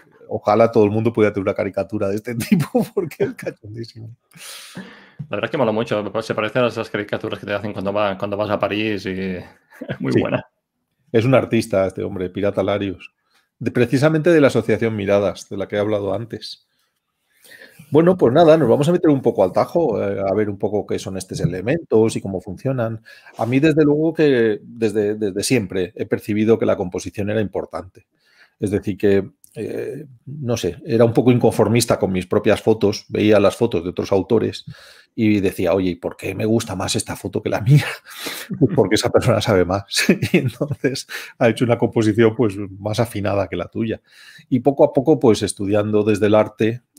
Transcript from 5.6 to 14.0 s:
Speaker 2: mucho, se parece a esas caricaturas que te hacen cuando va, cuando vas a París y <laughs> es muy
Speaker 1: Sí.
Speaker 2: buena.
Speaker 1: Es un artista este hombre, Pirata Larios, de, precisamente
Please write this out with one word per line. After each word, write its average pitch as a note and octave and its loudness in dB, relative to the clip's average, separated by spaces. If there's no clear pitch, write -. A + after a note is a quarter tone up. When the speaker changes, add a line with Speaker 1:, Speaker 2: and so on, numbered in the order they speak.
Speaker 2:
mucho, G#2+ -2
se A2+ -4
parece G#2+ -2
a B2 2
esas A2 -4
caricaturas G#2+ -6
que F#2+ -14
te G2+ -4
hacen G2+ -4
cuando G2 -4
va, G2+ 0
cuando G2+ -6
vas G2+ -2
a G#2 0
París G2+ -2
y F#2+ -6
<laughs> - -10
es - -10
muy C3 -4
Speaker 1:
Sí. B2 4
Speaker 2:
buena. - -4
Speaker 1:
Es A2+ 2
un C3 4
artista G#2+ 2
este G2 -6
hombre, F#2+ -6
Pirata G2 -2
Larios, G2+ -4
de, - -4
precisamente D3 2